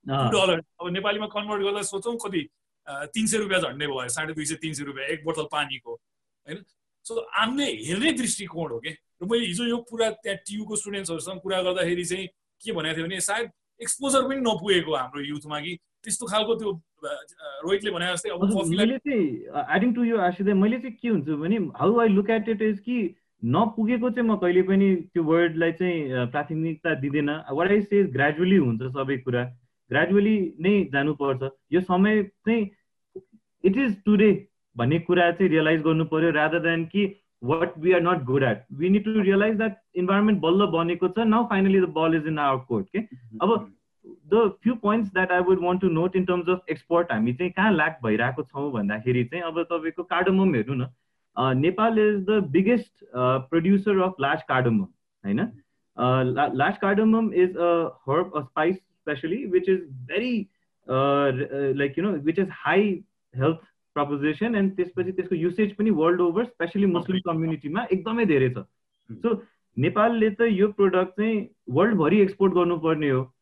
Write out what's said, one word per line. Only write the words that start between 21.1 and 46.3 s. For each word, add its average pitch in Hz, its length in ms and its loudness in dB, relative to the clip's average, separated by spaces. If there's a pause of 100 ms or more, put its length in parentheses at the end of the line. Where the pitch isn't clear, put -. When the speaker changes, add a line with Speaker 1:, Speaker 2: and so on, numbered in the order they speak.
Speaker 1:
भने, 170 200 -2
how 175 380 0
I 233 120 4
look 202 220 2
at 226 260 0
it 208 60 -4
is 214 180 0
कि 233 360 -4 (300)
नपुगेको 220 640 0
चाहिँ 233 200 0
म 220 60 4
कहिले 185 260 2
पनि 196 340 4
त्यो 165 280 -4
वर्डलाई 165 480 2
चाहिँ, 165 400 -2
अ, 123 140 0
प्राथमिकता 156 680 -4
दिँदैन। 147 500 -2 (100)
What 165 140 0
I 208 140 4
say 202 220 2
is 147 120 -2
gradually 156 440 4
हुन्छ 117 220 0
सबै 135 360 -4
कुरा, 123 340 -2 (420)
gradually 196 520 2 (140)
नै 185 340 2
जानुपर्छ। 139 580 -2 (200)
यो 170 100 2
समय 196 420 4
चाहिँ 208 480 -2 (920)
it 196 120 4
is 262 160 2 (160)
today 208 260 6 (420)
भन्ने 131 220 2
कुरा 175 320 2
चाहिँ 175 200 2
रियलाइज 156 300 2
गर्नु 160 240 2
पर्यो, 160 260 0
rather 151 280 2
than 165 260 0
कि 196 360 -2 (240)
what 165 220 0
we 160 200 -6
are 180 160 4
not 175 140 2
good 135 260 0
at। 113 120 2 (260)
We 180 80 0
need 196 180 4
to 220 80 -2
realize 202 420 2
that 220 140 -2 (280)
environment 202 400 2
बल्ल 175 260 4
बनेको 170 420 0
छ, 175 40 0
now 226 320 2
finally 196 420 4
the 160 80 -6
ball 160 280 2
is 151 60 -6
in 156 120 -4
our 139 200 2 (120)
court 104 140 -2 (100)
के। 196 40 0
Speaker 2:
Mhm। 110 420 -10
Speaker 1:
अब 208 320 0 (600)
the 220 60 6
few 226 360 0 (100)
points 208 280 0
that 185 140 2
I 180 200 2
would 185 120 4
want 180 240 0
to 185 60 4
note 170 260 2
in 185 100 2
terms 180 240 0